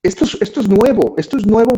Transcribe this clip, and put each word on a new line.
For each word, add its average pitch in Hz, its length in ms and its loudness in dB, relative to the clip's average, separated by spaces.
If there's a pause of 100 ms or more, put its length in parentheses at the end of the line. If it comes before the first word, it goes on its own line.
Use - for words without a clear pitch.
esto 190 220 -2
es, - 160 -6
esto 214 200 -4
es 208 80 -2
nuevo, 226 500 2
esto - 180 -6
es 208 100 -4
nuevo 226 320 2